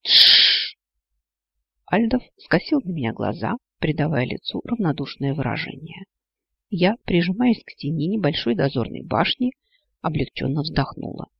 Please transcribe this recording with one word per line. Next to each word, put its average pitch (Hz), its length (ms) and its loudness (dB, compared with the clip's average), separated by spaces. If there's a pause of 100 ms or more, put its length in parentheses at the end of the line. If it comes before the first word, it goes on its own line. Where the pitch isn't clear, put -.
Тш. - 720 4 (1080)
Альдов 226 380 2 (140)
скосил - 460 0
на 180 80 -6
меня 131 220 -2
глаза, 107 440 -4 (200)
придавая 151 480 0
лицу - 400 -6
равнодушное 147 720 -2
выражение. 139 680 -6 (680)
Я, 185 240 4 (100)
прижимаясь 190 580 2
к - 60 -20
стене 151 380 -4
небольшой 208 480 0
дозорной 139 480 -2
башни, 185 480 0 (500)
облегченно 143 600 -2
вздохнула. - 640 -4 (120)